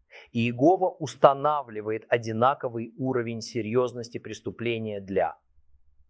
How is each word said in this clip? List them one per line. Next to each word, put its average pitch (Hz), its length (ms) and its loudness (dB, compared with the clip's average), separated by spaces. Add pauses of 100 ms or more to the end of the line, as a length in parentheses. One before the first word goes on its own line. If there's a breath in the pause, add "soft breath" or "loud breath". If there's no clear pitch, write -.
(340 loud breath)
Иегова 135 560 2
устанавливает 139 1200 0
одинаковый 117 880 0
уровень 120 440 -2
серьёзности 120 760 -2
преступления 110 800 -6
для: 95 380 -2 (720)